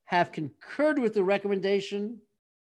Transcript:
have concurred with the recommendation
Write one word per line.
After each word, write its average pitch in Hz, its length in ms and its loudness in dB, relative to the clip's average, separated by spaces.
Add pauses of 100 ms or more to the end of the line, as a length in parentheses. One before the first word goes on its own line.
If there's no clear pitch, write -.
(120)
have 175 180 2
concurred 285 680 -2
with 226 160 0
the 202 100 2
recommendation 202 960 0 (440)